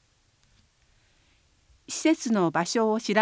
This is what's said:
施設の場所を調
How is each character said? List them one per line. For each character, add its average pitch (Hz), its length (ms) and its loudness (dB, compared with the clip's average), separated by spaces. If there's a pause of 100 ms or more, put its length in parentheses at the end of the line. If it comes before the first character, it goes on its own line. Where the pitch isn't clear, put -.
(1900)
施 - 120 -8
設 311 320 0
の 180 180 2
場 156 140 0
所 220 280 0
を 220 80 -2
調 208 220 -2